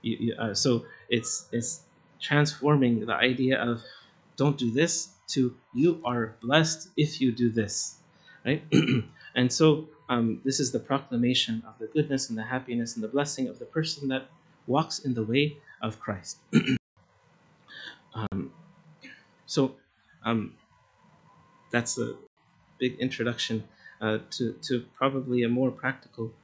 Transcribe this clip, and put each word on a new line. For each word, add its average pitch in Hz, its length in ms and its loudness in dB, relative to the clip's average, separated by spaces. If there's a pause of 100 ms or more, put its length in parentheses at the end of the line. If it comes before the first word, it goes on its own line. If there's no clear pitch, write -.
You, 113 180 -2
you, 117 140 -2
uh, 107 220 -4
so 117 300 2 (220)
it's, - 440 -4
it's - 320 -4 (360)
transforming 139 840 4
the 117 80 0
idea 127 480 2
of, 117 220 -2 (540)
"Don't 147 200 4
do 120 140 0
this," 156 380 0 (240)
to, 127 220 2 (180)
"You 160 300 2
are 120 380 -2
blessed 156 560 2
if 147 240 0
you 127 100 4
do 120 180 2
this," 110 480 -2 (460)
right? 147 280 0
<clears throat> 127 340 4 (280)
And 123 160 2
so, 156 380 4 (220)
um, 117 340 0
this 135 160 0
is 127 140 0
the 113 60 0
proclamation 120 840 0
of 110 140 -20
the 110 80 -10
goodness 143 420 0
and 113 80 -4
the 110 60 -6
happiness 120 520 -4
and 113 60 -6
the 107 60 -4
blessing 139 400 -2
of - 120 -10
the 120 60 -10
person 143 440 -4
that 131 160 -2 (420)
walks 147 320 0
in 131 140 -2
the 113 100 0
way 143 340 2 (240)
of 110 180 -6
Christ. - 380 -8 (160)
<clears throat> 131 240 4 (1400)
Um, 101 380 -6 (960)
so, 135 300 0 (500)
um, 110 280 -2 (1160)
that's 120 280 -2
a 117 180 -4 (640)
big 127 220 -2
introduction, 117 640 -2 (380)
uh, 110 160 0 (140)
to, 117 200 -2 (120)
to 123 180 -2 (160)
probably 127 460 0
a 117 40 2
more 123 240 2
practical 127 640 -8 (100)